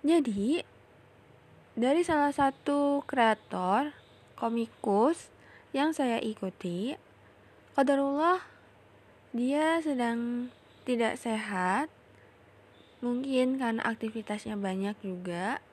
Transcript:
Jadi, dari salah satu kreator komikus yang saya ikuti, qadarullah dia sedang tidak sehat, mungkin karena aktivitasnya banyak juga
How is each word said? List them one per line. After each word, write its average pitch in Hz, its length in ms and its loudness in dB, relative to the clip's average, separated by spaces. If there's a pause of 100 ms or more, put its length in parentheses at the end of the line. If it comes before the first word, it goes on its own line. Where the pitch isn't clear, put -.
Jadi, 262 560 2 (1120)
dari 277 300 2
salah 294 260 2
satu 285 800 2
kreator 214 800 2 (480)
komikus 226 920 0 (420)
yang 285 160 2
saya 254 300 0
ikuti, 190 760 -6 (800)
qadarullah 277 720 2 (880)
dia 294 500 2
sedang 240 680 -2 (320)
tidak 233 340 0
sehat, 214 720 -2 (1120)
mungkin 254 560 0
karena 226 240 -2
aktivitasnya 220 760 -6
banyak 196 420 -2
juga 185 560 -6 (140)